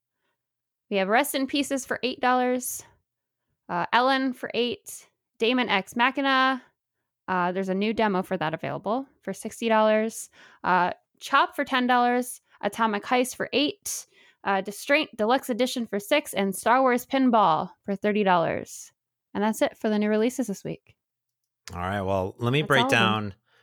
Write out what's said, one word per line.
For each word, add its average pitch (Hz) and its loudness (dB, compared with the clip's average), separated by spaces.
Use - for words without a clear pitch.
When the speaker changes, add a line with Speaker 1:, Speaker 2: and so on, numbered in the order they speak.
Speaker 1:
we 202 -2
have 190 0
Rest 226 2
in 269 -2
Pieces 277 -4
for - -6
eight 254 -6
dollars. 254 -2
Uh, 175 -4
Ellen 262 2
for - -12
eight. - -6
Daemon 254 0
X 196 -2
Machina. 262 0
Uh, 180 0
there's 190 -4
a 185 -2
new 208 0
demo 208 0
for 175 -4
that 156 -4
available 196 -4
for 196 -8
sixty - -4
dollars. 220 2
Uh, 180 2
Chop 311 2
for 285 -2
ten 254 0
dollars. 247 2
Atomic 208 -2
Heist 254 0
for - -6
eight. - -4
Uh, 196 0
Distraint 285 -2
Deluxe 240 0
Edition 247 -2
for 208 -4
six. 294 -2
And 196 -2
Star 240 2
Wars 247 2
Pinball 220 2
for 202 -4
thirty 208 0
dollars. - 0
And 196 -2
that's 214 -2
it - 0
for 220 -2
the 214 2
new 208 0
releases 226 0
this 196 -8
week. - -12
Speaker 2:
All 87 -8
right. 98 -2
Well, 95 -2
let 120 -2
me 147 2
Speaker 1:
That's 147 -4
Speaker 2:
break 135 4
Speaker 1:
all 247 0
of 277 -2
them. 120 4
Speaker 2:
down 107 0